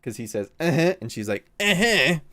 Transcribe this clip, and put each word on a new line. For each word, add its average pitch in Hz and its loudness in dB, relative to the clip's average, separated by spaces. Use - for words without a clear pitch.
Cause 117 -10
he 117 -10
says, 104 -6
Uh-huh, 165 2
and 113 -10
she's 107 -8
like, 107 -4
Uh-huh. 185 2